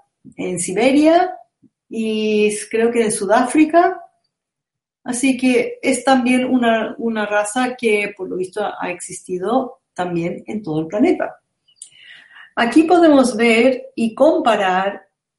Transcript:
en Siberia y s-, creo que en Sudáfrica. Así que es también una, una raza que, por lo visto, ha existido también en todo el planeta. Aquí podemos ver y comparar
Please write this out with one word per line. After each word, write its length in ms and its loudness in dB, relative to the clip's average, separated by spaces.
en 220 -6
Siberia 800 2
y 560 0
s-, 240 -4
creo 200 0
que 120 0
en 100 0
Sudáfrica. 880 2
Así 320 0
que 460 0
es 220 -2
también 420 2
una, 520 0
una 280 -4
raza 500 -2
que, 400 -2
por 140 -10
lo 60 -8
visto, 280 -6
ha 260 -8
existido 920 -6
también 540 -6
en 160 -10
todo 180 -4
el 60 -6
planeta. 520 -2
Aquí 280 2
podemos 520 4
ver 580 2
y 200 -4
comparar 920 0